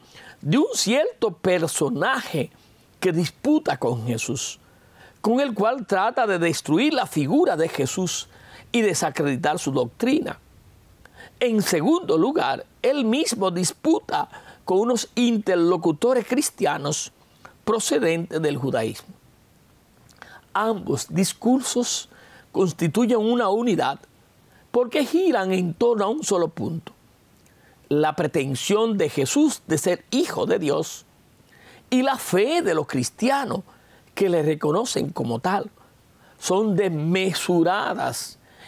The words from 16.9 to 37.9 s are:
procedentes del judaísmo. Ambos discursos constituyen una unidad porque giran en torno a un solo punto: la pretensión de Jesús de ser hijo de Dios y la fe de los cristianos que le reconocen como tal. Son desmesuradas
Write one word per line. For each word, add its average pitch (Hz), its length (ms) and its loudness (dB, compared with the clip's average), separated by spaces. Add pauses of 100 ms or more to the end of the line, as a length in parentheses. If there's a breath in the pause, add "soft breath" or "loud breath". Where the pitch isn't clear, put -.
procedentes 165 760 0
del 147 160 0
judaísmo. 120 580 -4 (1400 loud breath)
Ambos 196 560 -2
discursos 240 960 0 (420 loud breath)
constituyen 196 680 0
una 226 320 2
unidad 180 480 0 (720 soft breath)
porque 247 340 2
giran 247 480 2
en 180 220 0
torno 233 320 2
a - 20 0
un 302 160 -4
solo 175 240 2
punto: 160 440 -8 (960 soft breath)
la 151 280 2
pretensión 165 800 0
de 165 140 2
Jesús 254 560 2
de 160 100 0
ser - 340 0
hijo - 360 -2
de - 120 2
Dios 151 460 -4 (840 loud breath)
y 254 120 4
la 269 140 0
fe 262 460 0
de 175 120 0
los 156 120 -2
cristianos 214 720 -2 (540 soft breath)
que 196 160 2
le 170 120 2
reconocen 156 680 0
como 117 280 -4
tal. 190 320 -2 (680 soft breath)
Son 202 360 0
desmesuradas 175 1600 0 (300 loud breath)